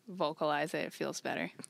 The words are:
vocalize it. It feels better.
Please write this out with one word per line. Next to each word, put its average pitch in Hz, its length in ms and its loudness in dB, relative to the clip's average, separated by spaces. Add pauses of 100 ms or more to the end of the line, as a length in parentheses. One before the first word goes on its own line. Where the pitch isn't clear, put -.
vocalize 156 680 2
it. 151 120 2
It - 80 -6
feels - 280 -2
better. 160 300 -2 (180)